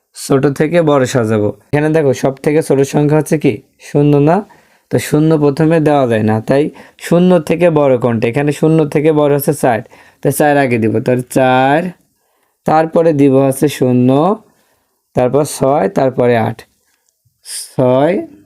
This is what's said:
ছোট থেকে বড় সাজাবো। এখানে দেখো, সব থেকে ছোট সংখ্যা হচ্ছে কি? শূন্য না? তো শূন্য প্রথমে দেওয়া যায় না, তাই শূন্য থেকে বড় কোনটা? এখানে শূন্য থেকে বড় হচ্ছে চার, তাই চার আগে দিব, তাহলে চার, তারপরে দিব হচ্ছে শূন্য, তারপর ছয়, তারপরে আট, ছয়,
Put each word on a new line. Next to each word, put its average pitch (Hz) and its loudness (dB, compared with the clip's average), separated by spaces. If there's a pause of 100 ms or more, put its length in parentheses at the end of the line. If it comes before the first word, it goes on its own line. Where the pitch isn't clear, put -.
(160)
ছোট 135 -2 (160)
থেকে 165 0
বড় 143 2
সাজাবো। 110 0 (180)
এখানে 151 -2
দেখো, 147 2
সব 131 -4 (100)
থেকে 156 0
ছোট 135 0 (140)
সংখ্যা 147 0
হচ্ছে 151 -2
কি? 139 0 (340)
শূন্য 147 2 (160)
না? 175 2 (540)
তো - -2
শূন্য 151 0 (120)
প্রথমে 156 0 (100)
দেওয়া 143 2
যায় 110 0
না, 110 0 (120)
তাই 139 0 (420)
শূন্য 180 2 (180)
থেকে 170 0 (120)
বড় 139 2
কোনটা? 113 -2
এখানে 143 -2
শূন্য 160 0 (140)
থেকে 156 0
বড় 147 2
হচ্ছে 147 -2
চার, 123 -2 (400)
তাই 147 -2
চার 147 2
আগে 123 0
দিব, 110 0 (120)
তাহলে 127 0 (140)
চার, 131 2 (840)
তারপরে 160 0 (100)
দিব 143 4 (140)
হচ্ছে 135 -2 (100)
শূন্য, 123 2 (1080)
তারপর 131 0 (120)
ছয়, 143 0
তারপরে 131 0 (140)
আট, 110 -8 (1080)
ছয়, 135 0 (300)